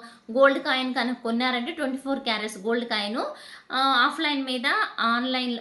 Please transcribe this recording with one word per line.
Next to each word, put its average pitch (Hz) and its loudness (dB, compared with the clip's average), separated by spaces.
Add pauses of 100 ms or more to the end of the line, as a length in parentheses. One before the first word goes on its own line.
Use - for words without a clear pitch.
(320)
గోల్డ్ 269 6
కాయిన్ 262 0
కనుక 247 0
కొన్నారంటే 247 0
ట్వంటీ 269 -4
ఫోర్ 269 -2
క్యారెట్స్ 220 -4
గోల్డ్ 233 0
కాయిన్, 214 -2 (540)
ఆ, 254 0
ఆఫ్లైన్ 269 2
మీద 254 -2 (340)
ఆన్లైన్, 247 0